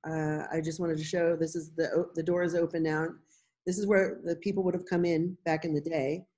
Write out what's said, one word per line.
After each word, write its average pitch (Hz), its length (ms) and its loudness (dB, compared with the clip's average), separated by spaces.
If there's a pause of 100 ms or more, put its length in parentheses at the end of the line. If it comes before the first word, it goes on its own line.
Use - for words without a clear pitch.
uh, 156 440 -2
I 165 120 -2
just 160 160 -6
wanted 165 180 0
to 156 60 -6
show, 170 320 2
this 160 200 -2
is 160 200 -6
the, 160 160 0
o-, 175 240 0
the 165 80 -2
door 175 200 2
is 170 120 0
open 165 280 2
now. 156 240 0 (580)
This 185 120 -2
is 202 100 -2
where 190 360 4
the 170 140 0
people 196 260 -2
would 180 100 2
have 180 120 -4
come 175 200 2
in 170 380 2
back 156 220 0
in 156 80 -2
the 147 80 0
day. 156 440 -2 (120)